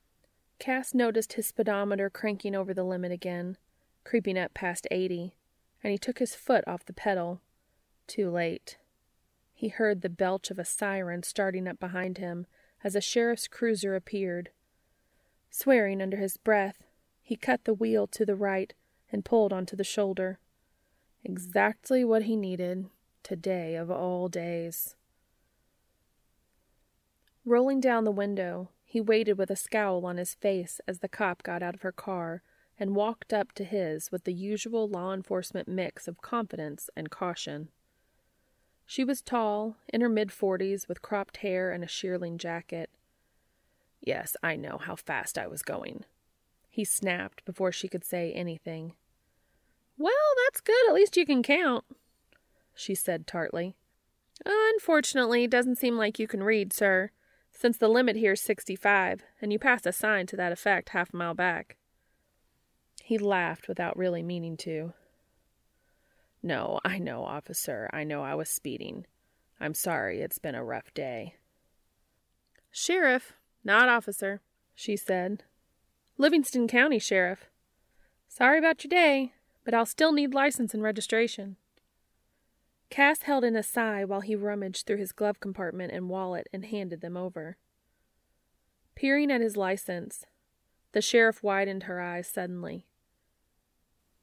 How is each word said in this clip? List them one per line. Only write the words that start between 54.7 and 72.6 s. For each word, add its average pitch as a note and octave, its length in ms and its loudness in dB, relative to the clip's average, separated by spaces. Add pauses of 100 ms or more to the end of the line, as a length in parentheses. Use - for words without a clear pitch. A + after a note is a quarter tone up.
it A#3 60 0
doesn't B3 260 4
seem A#3+ 180 2
like G#3+ 240 0
you A3 80 0
can G3 160 -4
read, G3+ 300 2
sir, G3 380 2 (380)
since - 280 2
the A3 100 4
limit A#3 300 6
here's G#3 240 4
sixty-five, F#3+ 840 0 (160)
and G#3 140 -2
you G#3+ 60 0
passed B3 260 2
a F3+ 80 2
sign G3+ 340 0
to - 80 -10
that F3+ 160 0
effect F3+ 380 0
half F3 240 -2
a - 20 -12
mile E3+ 200 -2
back." F3 420 -2 (1200)
He A3+ 160 -2
laughed F#3 520 0
without F3+ 260 -4
really F3 280 -2
meaning E3+ 340 -6
to. D#3+ 380 -8 (1500)
"No, - 400 -2
I F#3+ 140 -2
know, C3 260 -6
officer. - 720 -8
I D3+ 100 -6
know D3 200 -6
I C#3 100 -6
was D#3 160 -4
speeding. - 560 -8 (540)
I'm D3+ 160 -6
sorry, A2+ 460 -2
it's - 180 -8
been C#3+ 160 -8
a B2 80 -6
rough A#2 280 -8
day." C3 440 -8 (1400)